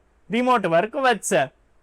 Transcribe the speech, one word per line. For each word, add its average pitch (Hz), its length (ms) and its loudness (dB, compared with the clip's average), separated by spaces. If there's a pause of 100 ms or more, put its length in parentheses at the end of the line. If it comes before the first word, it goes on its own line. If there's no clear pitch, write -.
(320)
રિમોટ 240 340 0
વર્ક 214 300 0
વધશે. 220 500 0 (380)